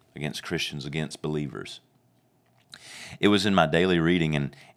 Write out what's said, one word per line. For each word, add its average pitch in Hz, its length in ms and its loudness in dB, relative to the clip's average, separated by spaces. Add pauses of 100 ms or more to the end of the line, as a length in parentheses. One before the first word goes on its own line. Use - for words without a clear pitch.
(160)
against 71 260 -8
Christians, 76 420 -6
against 73 380 -8
believers. 76 580 -6 (1400)
It - 80 4
was 104 180 4
in 104 80 2
my 85 140 6
daily 87 320 4
reading, 80 360 2
and, 71 200 -2 (220)